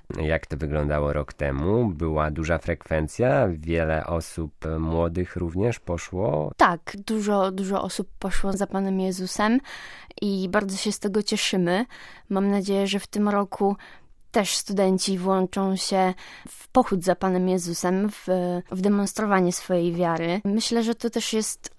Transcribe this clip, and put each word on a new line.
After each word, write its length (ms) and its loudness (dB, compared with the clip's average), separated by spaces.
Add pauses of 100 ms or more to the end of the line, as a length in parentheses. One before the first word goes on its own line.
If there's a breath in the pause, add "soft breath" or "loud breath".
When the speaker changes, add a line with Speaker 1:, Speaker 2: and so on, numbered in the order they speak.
(220)
Speaker 1:
Jak 260 0
to 100 -6
wyglądało 560 0
rok 200 -4
temu? 520 0
Była 460 0
duża 260 -2
frekwencja? 960 0
Wiele 540 0
osób 460 -4 (280)
młodych 560 0
również 440 -2
poszło? 760 -2
Speaker 2:
Tak, 360 2 (120)
dużo, 460 0
dużo 300 -2
osób 260 -4 (120)
poszło 340 2
za 140 0
Panem 320 0
Jezusem 600 2 (640 loud breath)
i 280 0
bardzo 280 0
się 140 -2
z 80 -4
tego 240 0
cieszymy. 640 2 (440 loud breath)
Mam 220 2
nadzieję, 360 2
że 120 0
w 80 -12
tym 220 0
roku 460 2 (640 loud breath)
też 180 2
studenci 640 2
włączą 580 0
się 380 0 (340 loud breath)
w 200 -18
pochód 360 2
za 120 4
Panem 340 2
Jezusem, 640 0
w, 160 -12 (440)
w 100 -4
demonstrowanie 720 2
swojej 400 0
wiary. 520 0
Myślę, 380 0
że 120 0
to 140 -4
też 240 -4
jest 460 -4